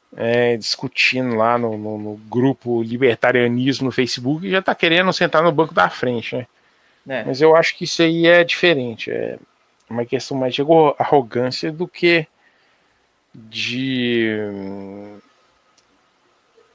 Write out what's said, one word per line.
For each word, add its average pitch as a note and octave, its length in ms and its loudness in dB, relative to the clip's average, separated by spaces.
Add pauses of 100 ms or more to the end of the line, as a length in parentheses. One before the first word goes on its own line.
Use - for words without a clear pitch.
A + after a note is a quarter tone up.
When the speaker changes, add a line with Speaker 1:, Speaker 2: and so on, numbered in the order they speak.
(160)
Speaker 1:
é, A#2+ 400 0
discutindo B2+ 800 -2
lá A#2 220 2
no, A2 180 -4
no, G#2+ 220 -8
no G#2+ 180 -10
grupo A#2 640 0
Libertarianismo B2 1040 0
no A#2+ 60 -2
Facebook C3 540 -4
e F#3+ 40 -4
já F#3 120 0
tá A3 120 -2
querendo F3+ 380 2
sentar E3 300 2
no E3+ 100 4
banco D#3 220 0
da F3+ 160 2
frente, B2 440 -4
né? B2 120 -8 (600)
Speaker 2:
É. B2+ 180 -6
Speaker 1:
Mas C3+ 160 -4
eu D#3+ 140 8
acho D#3+ 220 2
que F3 80 -8
isso - 180 -2
aí E3 240 2
é E3+ 180 8
diferente. C3 640 -2
É, A#2 280 -6 (500)
uma A#2 160 -6
questão C3 320 -6
mais B2+ 180 -2
de C#3 80 -2
arro-, D#3 360 4
arrogância B2+ 720 0
do F3 160 -8
que E3+ 380 0 (1080)
de, A#2 1000 -2 (140)
hum, G2 680 -12 (1600)